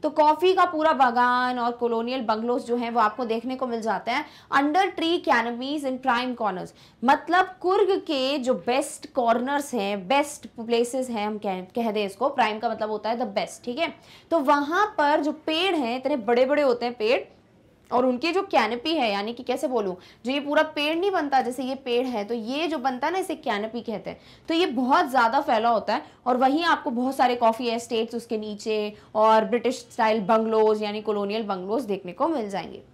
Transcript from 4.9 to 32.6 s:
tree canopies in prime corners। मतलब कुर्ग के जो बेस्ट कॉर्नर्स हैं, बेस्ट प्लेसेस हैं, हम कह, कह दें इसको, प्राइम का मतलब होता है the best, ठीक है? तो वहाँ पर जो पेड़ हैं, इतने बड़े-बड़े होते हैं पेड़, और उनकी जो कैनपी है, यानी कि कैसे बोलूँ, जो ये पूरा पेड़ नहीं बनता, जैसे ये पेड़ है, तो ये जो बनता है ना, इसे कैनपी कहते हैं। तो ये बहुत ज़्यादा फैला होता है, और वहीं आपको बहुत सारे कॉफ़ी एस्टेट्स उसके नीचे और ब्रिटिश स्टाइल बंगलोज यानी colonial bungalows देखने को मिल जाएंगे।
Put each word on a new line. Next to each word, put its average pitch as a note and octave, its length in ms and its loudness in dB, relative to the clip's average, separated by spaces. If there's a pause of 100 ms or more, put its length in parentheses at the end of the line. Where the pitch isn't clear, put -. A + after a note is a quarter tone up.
tree E4+ 260 0
canopies A#3+ 600 0
in C4 220 -4
prime B3 300 0
corners। F#3+ 320 -4 (360)
मतलब E4 560 2
कुर्ग F#4 300 2
के C#4+ 480 0
जो B3 160 0
बेस्ट B3+ 580 -4
कॉर्नर्स B3+ 600 0
हैं, G3 340 -4
बेस्ट C#4+ 380 0
प्लेसेस A#3+ 640 -2
हैं, G#3+ 160 -4
हम G#3+ 120 -4
कह, F#3+ 220 -4
कह A3+ 300 -4
दें G#3 160 0
इसको, G3 220 -2
प्राइम A3 300 0
का A3+ 120 -2
मतलब G#3+ 200 -4
होता G#3+ 200 -4
है A#3 80 -2
the A#3+ 100 -4
best, G3+ 360 -6
ठीक B3 140 -6
है? D#4+ 160 -2 (360)
तो E4 80 4
वहाँ D4 600 2
पर D4 220 4
जो D4 120 -2
पेड़ E4+ 440 -2
हैं, B3 200 -2
इतने C4+ 200 -2
बड़े-बड़े B3+ 460 2
होते A#3+ 240 2
हैं A#3+ 80 -4
पेड़, A#3+ 460 -2 (520)
और B3+ 140 4
उनकी B3+ 260 0
जो F#4 100 2
कैनपी B3 520 0
है, A#3+ 180 0
यानी G3+ 200 -4
कि B3 100 -12
कैसे B3+ 260 -4
बोलूँ, G#3 280 -2 (300)
जो B3+ 60 -2
ये C#4+ 80 0
पूरा D4 220 2
पेड़ D#4 360 0
नहीं G4 120 0
बनता, C#4+ 300 0
जैसे B3 220 -4
ये C4 120 -4
पेड़ B3+ 320 -2
है, A3+ 180 -4
तो G#3+ 100 -4
ये B3 320 -4
जो D#4 120 -4
बनता B3+ 280 -4
है D#4+ 60 -2
ना, F#4 60 -2
इसे F#4 160 -4
कैनपी A3 460 -6
कहते G3+ 300 -8
हैं। - 100 -16 (280)
तो D#4+ 60 0
ये E4+ 120 4
बहुत C4+ 400 2
ज़्यादा B3 340 2
फैला A#3 280 2
होता G#3+ 260 0
है, D4+ 80 -4 (240)
और B3+ 100 2
वहीं C4+ 280 2
आपको D4+ 260 0
बहुत B3+ 260 -2
सारे B3+ 200 2
कॉफ़ी A#3 300 2
एस्टेट्स A3+ 480 -2
उसके A3+ 240 -4
नीचे G#3+ 560 -4 (200)
और A3 300 6
ब्रिटिश A#3 480 -2
स्टाइल A3 280 2
बंगलोज A3 640 4
यानी G#3 200 -4
colonial G#3 420 -2
bungalows G3+ 400 -4
देखने F#3 280 -6
को C4+ 160 -2
मिल A#3+ 220 -2
जाएंगे। E3 320 -8 (120)